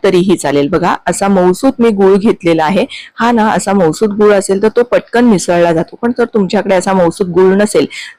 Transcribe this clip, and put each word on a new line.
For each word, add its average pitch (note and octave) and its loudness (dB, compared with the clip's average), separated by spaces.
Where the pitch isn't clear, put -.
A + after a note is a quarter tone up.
तरीही F#3 2
चालेल. C#3+ -2
बघा, E3 -2
असा F#3 -2
मऊसूत F#3 2
मी A#3 2
गूळ G3 2
घेतलेला F3 0
आहे. F#3+ 0
हा A#3 0
ना, A3 0
असा G3+ -2
मऊसूत F#3+ 0
गूळ G#3 2
असेल G3 0
तर G#3+ 0
तो A#3 0
पटकन A#3 0
मिसळला F3 2
जातो, D#3+ -4
पण A#3+ -2
जर A#3+ 0
तुमच्याकडे G3+ -2
असा F#3+ 0
मऊसूत F#3 0
गूळ F#3 2
नसेल G3+ 0